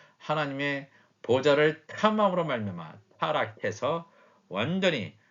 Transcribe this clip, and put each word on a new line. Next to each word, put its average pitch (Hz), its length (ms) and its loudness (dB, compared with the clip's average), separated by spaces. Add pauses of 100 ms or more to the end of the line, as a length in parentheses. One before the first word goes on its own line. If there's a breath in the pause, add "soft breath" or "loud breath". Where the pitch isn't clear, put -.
(180 loud breath)
하나님의 143 720 -4 (340 soft breath)
보좌를 143 640 4
탐함으로 208 580 2
말미암아 98 540 -6 (200)
타락해서 143 920 -4 (380 soft breath)
완전히 139 640 -2 (160 soft breath)